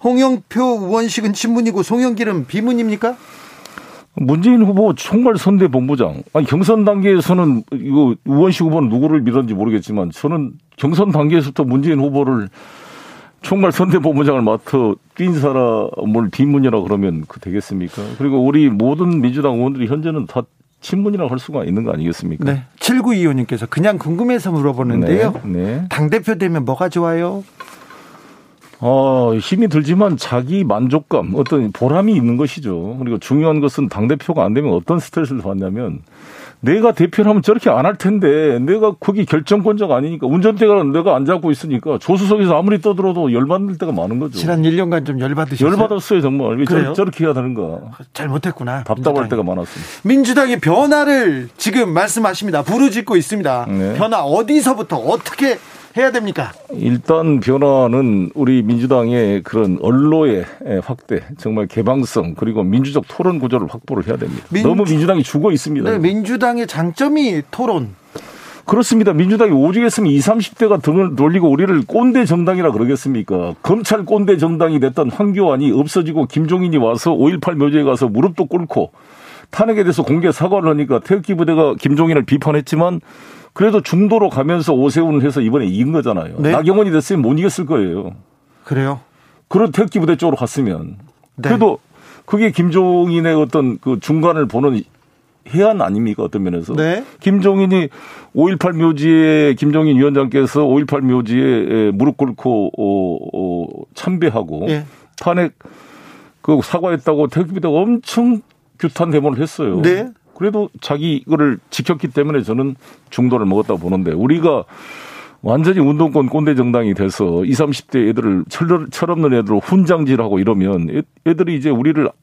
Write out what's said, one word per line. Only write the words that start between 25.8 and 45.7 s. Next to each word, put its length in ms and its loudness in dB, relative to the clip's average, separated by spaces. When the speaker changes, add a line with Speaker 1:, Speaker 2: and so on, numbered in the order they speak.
Speaker 1:
당대표 460 -2
되면 280 -2
뭐가 240 -2
좋아요? 560 -2
Speaker 2:
어, 560 2
힘이 320 0
들지만 480 2
자기 480 -2
만족감, 720 -2
어떤 380 0
보람이 400 0
있는 240 2
것이죠. 600 -6
그리고 200 -4
중요한 420 0
것은 300 -2
당대표가 560 -2
안 80 -2
되면 180 0
어떤 280 0
스트레스를 420 -6
받냐면, 580 -6
내가 320 2
대표를 360 2
하면 120 4
저렇게 280 2
안 160 2
할 120 0
텐데, 600 2
내가 380 2
거기 280 -2
결정권자가 720 0
아니니까, 300 -4
운전대가 560 4
내가 300 2
안 120 0
잡고 260 0
있으니까 480 -4
조수석에서 580 2
아무리 220 2
떠들어도 540 0
열받는 440 0
때가 140 -4
많은 280 -4
거죠. 180 -8
Speaker 1:
지난 260 0
일 140 2
년간 260 -2
좀 160 -6
열받으셨어요? 520 -2